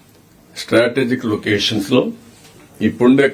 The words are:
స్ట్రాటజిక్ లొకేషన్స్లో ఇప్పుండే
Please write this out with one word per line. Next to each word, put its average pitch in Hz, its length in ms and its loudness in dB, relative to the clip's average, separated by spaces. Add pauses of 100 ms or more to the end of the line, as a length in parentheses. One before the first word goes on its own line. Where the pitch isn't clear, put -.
(600)
స్ట్రాటజిక్ 123 720 -2
లొకేషన్స్లో 107 680 0 (880)
ఇప్పుండే 135 440 4